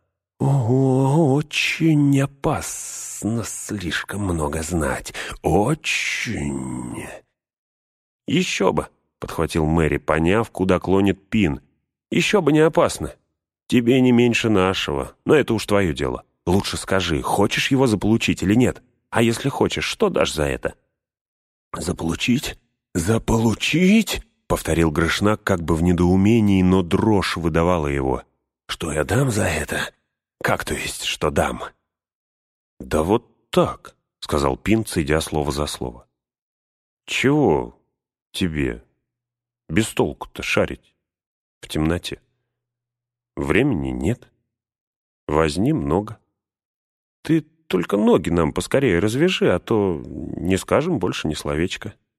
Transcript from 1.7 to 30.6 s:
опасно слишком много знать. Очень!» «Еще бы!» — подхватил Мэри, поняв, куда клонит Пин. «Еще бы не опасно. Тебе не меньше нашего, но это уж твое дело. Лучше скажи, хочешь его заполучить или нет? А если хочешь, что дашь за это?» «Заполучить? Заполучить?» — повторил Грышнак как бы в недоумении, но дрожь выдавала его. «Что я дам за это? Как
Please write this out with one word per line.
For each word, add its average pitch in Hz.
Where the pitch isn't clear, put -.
опасно -
слишком -
много 78
знать. 78
Очень!» 71
«Еще 185
бы!» — -
подхватил 80
Мэри, 78
поняв, 85
куда 92
клонит 98
Пин. 80
«Еще 175
бы 147
не 156
опасно. 160
Тебе 123
не 127
меньше 120
нашего, 92
но 135
это 123
уж 104
твое 101
дело. 64
Лучше 90
скажи, 87
хочешь -
его 135
заполучить 104
или 95
нет? 110
А 113
если 117
хочешь, -
что -
дашь 82
за 78
это?» 67
«Заполучить? -
Заполучить?» — 113
повторил 80
Грышнак 82
как 87
бы 82
в 80
недоумении, 95
но 92
дрожь 98
выдавала 85
его. 65
«Что -
я 76
дам 120
за 101
это? 78
Как -